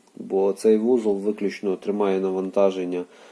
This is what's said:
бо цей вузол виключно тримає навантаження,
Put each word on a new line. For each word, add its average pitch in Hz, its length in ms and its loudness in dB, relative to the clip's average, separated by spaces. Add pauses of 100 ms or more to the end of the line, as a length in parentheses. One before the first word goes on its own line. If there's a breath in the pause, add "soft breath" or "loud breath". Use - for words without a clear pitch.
(160)
бо 98 360 0
цей 110 240 4
вузол 110 400 2
виключно 98 600 -4
тримає 101 440 0
навантаження, 95 840 0 (280 loud breath)